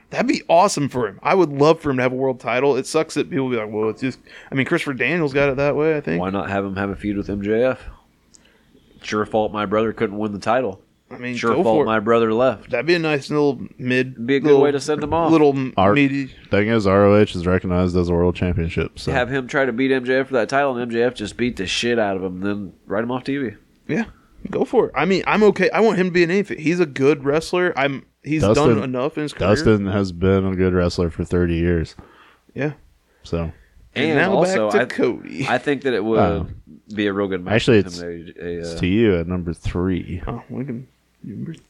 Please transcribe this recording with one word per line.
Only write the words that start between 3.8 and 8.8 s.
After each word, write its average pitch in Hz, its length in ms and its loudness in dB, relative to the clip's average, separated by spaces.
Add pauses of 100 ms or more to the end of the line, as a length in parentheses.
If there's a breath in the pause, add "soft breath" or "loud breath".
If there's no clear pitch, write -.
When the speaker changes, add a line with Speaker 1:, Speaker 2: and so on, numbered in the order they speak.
Speaker 1:
it's 107 120 -6
just," 127 180 -4 (340 loud breath)
I - 40 -10
mean, 131 100 0
Christopher 156 280 -2
Daniels 139 380 -2
got 143 160 2
it 127 80 -2
that 139 200 0
way, 156 200 0
I 147 40 -4
think. 165 200 -4
Speaker 2:
Why 95 100 -4
not 92 200 -4
have 98 140 -2
him 98 120 -6
have 101 140 -2
a 92 60 -6
feud 101 200 -4
with 98 120 -6
M 101 140 -6
J 110 220 0
F? 127 160 -2 (1160 soft breath)